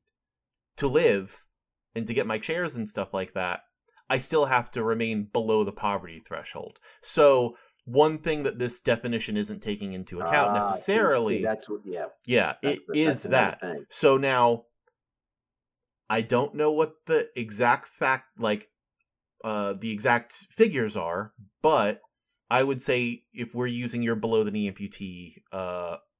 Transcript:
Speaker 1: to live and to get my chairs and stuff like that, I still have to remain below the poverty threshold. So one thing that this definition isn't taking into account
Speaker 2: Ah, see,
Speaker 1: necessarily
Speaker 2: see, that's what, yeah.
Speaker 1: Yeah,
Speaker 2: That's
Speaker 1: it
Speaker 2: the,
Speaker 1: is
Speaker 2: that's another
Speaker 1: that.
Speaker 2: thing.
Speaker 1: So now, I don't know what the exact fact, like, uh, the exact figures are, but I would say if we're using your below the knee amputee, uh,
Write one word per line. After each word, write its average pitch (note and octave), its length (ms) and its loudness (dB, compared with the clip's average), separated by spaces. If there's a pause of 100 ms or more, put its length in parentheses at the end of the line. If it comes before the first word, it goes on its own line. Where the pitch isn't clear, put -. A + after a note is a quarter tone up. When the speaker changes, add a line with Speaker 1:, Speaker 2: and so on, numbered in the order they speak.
(760)
Speaker 1:
to C#3 120 -2
live B2 540 2 (520)
and A2+ 120 -6
to A#2 80 -6
get B2 120 0
my A2 120 -4
chairs D#3+ 380 -4
and A2 120 -6
stuff G2+ 240 -6
like F#2+ 220 -6
that, F2+ 260 -4 (480)
I C3+ 100 0
still D3 280 0
have B2+ 260 0
to A#2+ 120 -4
remain A2+ 480 -2
below A2 320 2
the G2 80 -4
poverty F2 540 -4
threshold. - 520 -12 (240)
So C3 540 6 (300)
one D3+ 320 4
thing D3+ 260 -4
that A#2+ 140 -2
this A#2+ 220 -4
definition A2+ 560 -2
isn't G#2 260 -4
taking G2+ 300 -6
into F#2 260 -10
account C#3 320 2
Speaker 2:
Ah, - 20 0
see, G#2 180 0
Speaker 1:
necessarily B2+ 680 2
Speaker 2:
see, F#2 60 -4
that's - 240 -4
what, G#2 160 -8
yeah. F2 220 -8 (200)
Speaker 1:
Yeah, G#2+ 360 2
Speaker 2:
That's C#3 140 0
Speaker 1:
it - 120 -16
Speaker 2:
the, C#3+ 140 0
Speaker 1:
is D#3+ 40 4
Speaker 2:
that's C3 180 -2
another B2 260 4
Speaker 1:
that. - 100 -12
Speaker 2:
thing. E2 300 -8
Speaker 1:
So C#3 260 4
now, B2 480 4 (1400)
I A2+ 120 2
don't B2 340 0
know D3+ 180 2
what D#3 220 0 (120)
the D#3 300 2
exact A#2+ 520 0
fact, C3 380 -2 (120)
like, G#2+ 300 -2 (760)
uh, G#2 320 -4
the A2 160 -6
exact A#2 440 0 (160)
figures C3 460 2
are, F2+ 360 -4 (300)
but A#2+ 380 4 (500)
I B2+ 120 4
would C3+ 180 -2
say B2 520 -2
if A2+ 220 -10
we're B2 120 -2
using A#2+ 360 -4
your A2+ 140 0
below A2+ 280 2
the G#2 60 -2
knee G#2 200 -4
amputee, F#2 640 -14 (180)
uh, F2+ 440 -6 (240)